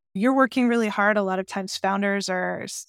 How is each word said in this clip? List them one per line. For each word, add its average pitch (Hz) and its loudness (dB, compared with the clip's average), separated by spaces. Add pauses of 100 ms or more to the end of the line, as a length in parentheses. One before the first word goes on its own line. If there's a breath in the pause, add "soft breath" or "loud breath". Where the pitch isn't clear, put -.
(140)
you're 233 2
working 262 4
really 233 2
hard. 208 2
A 208 2
lot 185 -2
of 190 -8
times 190 -6
founders 196 0
are 180 -4
s-, - -12